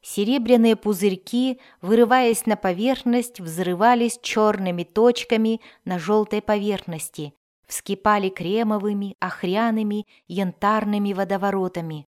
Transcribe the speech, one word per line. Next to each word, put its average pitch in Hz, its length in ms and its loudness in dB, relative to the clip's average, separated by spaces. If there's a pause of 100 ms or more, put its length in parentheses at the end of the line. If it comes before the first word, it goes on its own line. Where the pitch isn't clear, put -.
Серебряные 226 720 4
пузырьки, 208 840 -2 (220)
вырываясь 233 640 4
на 214 80 2
поверхность, 240 840 -2
взрывались 185 840 0
черными 190 600 0
точками 226 800 2 (240)
на 180 140 -4
желтой 208 420 0
поверхности, 190 960 -4 (320)
вскипали 202 640 -2
кремовыми, 202 920 -4
охряными, 208 880 -2 (200)
янтарными 202 840 -2
водоворотами. 185 1000 -4